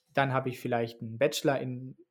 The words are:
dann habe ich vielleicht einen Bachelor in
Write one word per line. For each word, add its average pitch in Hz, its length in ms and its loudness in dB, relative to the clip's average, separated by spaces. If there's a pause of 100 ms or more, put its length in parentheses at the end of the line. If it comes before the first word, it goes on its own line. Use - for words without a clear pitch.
(140)
dann 135 180 4
habe 127 160 0
ich 123 120 -6
vielleicht 117 420 -2
einen 113 160 -10
Bachelor 143 420 2
in 131 380 -8 (140)